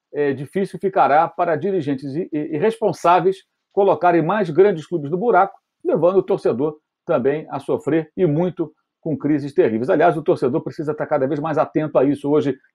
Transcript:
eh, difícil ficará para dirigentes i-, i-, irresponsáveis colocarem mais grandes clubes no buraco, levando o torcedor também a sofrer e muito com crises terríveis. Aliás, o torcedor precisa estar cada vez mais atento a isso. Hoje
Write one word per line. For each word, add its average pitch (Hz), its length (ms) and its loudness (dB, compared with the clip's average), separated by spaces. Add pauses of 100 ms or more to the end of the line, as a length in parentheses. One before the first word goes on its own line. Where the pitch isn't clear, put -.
(140)
eh, 143 180 0
difícil 170 460 -6
ficará 165 500 2
para 170 280 -2
dirigentes 143 580 -4
i-, 175 180 -6
i-, 151 220 -4
irresponsáveis 185 920 0 (280)
colocarem 175 500 2
mais 190 260 -2
grandes 165 380 2
clubes 143 240 -6
no 180 80 -4
buraco, 196 400 2 (260)
levando 196 340 2
o 185 40 4
torcedor 151 560 -2 (260)
também 147 460 0
a 139 80 -8
sofrer 156 580 -2
e 185 80 0
muito 165 480 -2 (280)
com - 160 -6
crises 143 380 -2
terríveis. 123 340 2
Aliás, 165 260 4
o 156 80 -6
torcedor 151 400 0
precisa 151 300 -6
estar 147 140 -8
cada 139 200 0
vez 147 140 -4
mais 156 160 -4
atento 170 420 -2
a 131 60 4
isso. 143 240 -2
Hoje 147 260 2 (200)